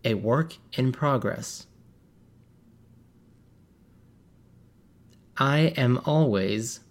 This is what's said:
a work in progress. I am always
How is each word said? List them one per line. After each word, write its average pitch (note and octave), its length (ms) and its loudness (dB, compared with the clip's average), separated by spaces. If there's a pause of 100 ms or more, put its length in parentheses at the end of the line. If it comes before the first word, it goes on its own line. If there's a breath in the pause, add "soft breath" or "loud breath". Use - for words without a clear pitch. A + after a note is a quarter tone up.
a A2+ 80 2
work A#2 420 0 (180)
in B2+ 200 0
progress. - 720 -4 (3750)
I D3+ 400 2
am B2+ 300 2
always A2 760 0 (120)